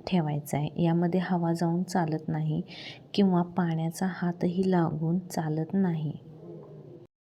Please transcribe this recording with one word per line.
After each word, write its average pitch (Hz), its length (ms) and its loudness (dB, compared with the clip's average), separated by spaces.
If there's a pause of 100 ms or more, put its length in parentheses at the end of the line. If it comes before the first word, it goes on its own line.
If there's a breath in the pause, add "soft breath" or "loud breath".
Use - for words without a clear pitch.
ठेवायचा 147 500 0
आहे. 147 260 -2
यामध्ये 170 400 4
हवा 170 300 0
जाऊन 170 300 2
चालत 160 440 0
नाही 156 340 0 (520 loud breath)
किंवा 185 280 6
पाण्याचा 170 680 -2
हातही 175 600 0
लागून 165 480 2
चालत 160 540 -4
नाही. 165 380 2 (1120)